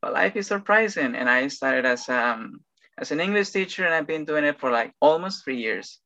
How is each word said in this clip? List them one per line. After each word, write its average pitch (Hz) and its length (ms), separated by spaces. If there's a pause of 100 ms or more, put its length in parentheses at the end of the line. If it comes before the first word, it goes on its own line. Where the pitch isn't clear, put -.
But - 120
life 196 240
is 202 100
surprising. 202 680
And 123 140
I 127 200
started 131 360
as, 123 220
um, 117 540 (360)
as - 140
an 151 80
English 196 300
teacher, 190 340
and 165 100
I've 156 140
been 160 160
doing 151 220
it 143 160
for, 131 100
like, 117 300
almost 165 420
three 131 140
years. 110 480